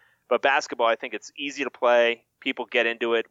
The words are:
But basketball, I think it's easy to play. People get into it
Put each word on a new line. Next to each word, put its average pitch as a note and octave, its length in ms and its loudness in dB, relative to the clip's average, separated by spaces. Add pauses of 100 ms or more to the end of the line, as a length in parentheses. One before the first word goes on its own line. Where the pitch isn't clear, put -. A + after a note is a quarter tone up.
(280)
But A#2+ 140 0
basketball, C3+ 460 0
I A2+ 80 2
think A#2 180 -12
it's - 240 -12
easy C#3+ 260 -8
to A#2+ 60 -6
play. A#2+ 540 2 (160)
People B2+ 260 -6
get A#2+ 200 0
into A#2 280 -2
it A2+ 160 0